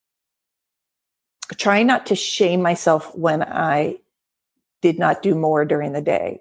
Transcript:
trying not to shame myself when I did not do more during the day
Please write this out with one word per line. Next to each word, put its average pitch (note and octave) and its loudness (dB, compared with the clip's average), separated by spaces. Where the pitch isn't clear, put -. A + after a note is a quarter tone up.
trying G#3 2
not B3+ 0
to F#3+ 2
shame F3+ 0
myself E3+ 0
when E3 0
I D#3+ -2
did E3+ 2
not D#3+ 0
do G3 2
more D#3 2
during D3 -2
the D3 -4
day - -2